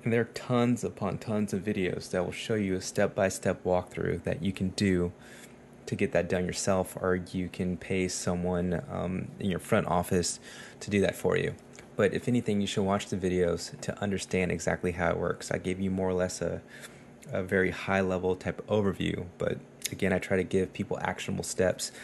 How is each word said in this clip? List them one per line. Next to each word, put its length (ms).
And 80
there 100
are 40
tons 580
upon 360
tons 340
of 80
videos 500
that 140
will 80
show 220
you 200
a 60
step-by-step 800
walkthrough 600
that 200
you 80
can 200
do 420
to 60
get 160
that 180
done 160
yourself, 560
or 140
you 180
can 260
pay 320
someone, 840
um, 360
in 100
your 100
front 280
office 520
to 100
do 100
that 140
for 200
you. 200
But 180
if 140
anything, 340
you 60
should 160
watch 240
the 100
videos 640
to 180
understand 520
exactly 400
how 180
it 80
works. 320
I 80
gave 220
you 100
more 180
or 60
less 300
a, 180
a 100
very 300
high 300
level 340
type 320
overview, 580
but 180
again, 220
I 60
try 180
to 60
give 300
people 280
actionable 420
steps, 480